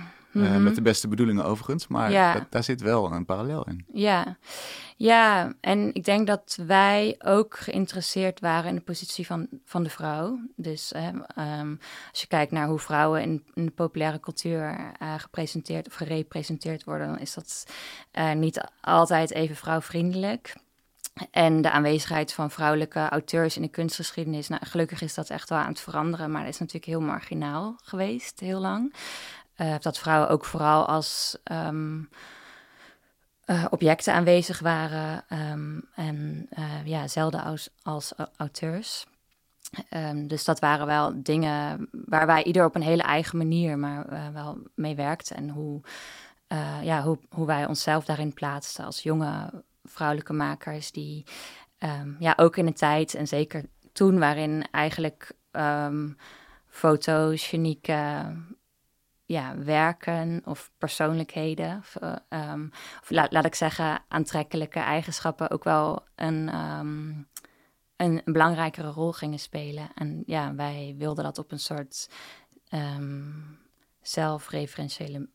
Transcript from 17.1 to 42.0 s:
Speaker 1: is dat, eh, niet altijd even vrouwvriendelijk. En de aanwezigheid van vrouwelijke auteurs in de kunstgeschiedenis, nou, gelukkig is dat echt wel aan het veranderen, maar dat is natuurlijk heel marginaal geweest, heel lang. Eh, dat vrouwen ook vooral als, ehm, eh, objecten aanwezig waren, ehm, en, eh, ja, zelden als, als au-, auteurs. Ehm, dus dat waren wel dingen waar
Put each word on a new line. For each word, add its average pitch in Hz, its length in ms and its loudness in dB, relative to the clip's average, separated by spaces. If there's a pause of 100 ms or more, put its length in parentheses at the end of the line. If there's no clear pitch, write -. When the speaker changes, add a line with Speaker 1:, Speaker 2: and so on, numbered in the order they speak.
Speaker 1:
is - 140 -8
dat, - 320 -10 (460)
eh, 160 220 0
niet 160 280 2 (200)
altijd 165 500 6
even 156 240 0
vrouwvriendelijk. 180 1000 -2 (760)
En 160 300 6
de 156 100 4
aanwezigheid 151 640 2
van 151 180 -2
vrouwelijke 156 480 2 (100)
auteurs 160 460 0
in - 60 -6
de 160 60 -2
kunstgeschiedenis, 160 800 -4
nou, 156 180 -4
gelukkig 165 360 -2
is 160 120 -6
dat - 160 -6
echt - 200 -8
wel 165 80 0
aan 151 120 0
het 156 100 -6
veranderen, 160 520 -2
maar 151 120 -4
dat 147 100 -8
is - 60 -12
natuurlijk 165 260 -8
heel 165 160 -2
marginaal 156 840 -4
geweest, 202 560 -6
heel 190 200 -4
lang. 202 340 -2 (600)
Eh, 156 240 0
dat 151 200 -4
vrouwen 156 300 4
ook 156 160 4
vooral 156 400 4
als, - 580 -2
ehm, 156 560 -4 (1500)
eh, 175 240 2
objecten 160 440 4
aanwezig 175 460 6
waren, 156 680 -2
ehm, 151 520 -6 (160)
en, 151 540 -4
eh, 151 360 -6
ja, 156 220 -4
zelden 156 360 -2
als, 156 260 -8 (140)
als 151 320 -6
au-, - 120 -8 (100)
auteurs. 160 680 -6 (840)
Ehm, 147 380 -6
dus 151 160 -4
dat 160 160 2
waren 147 260 4
wel 147 380 2
dingen 151 680 0
waar - 340 2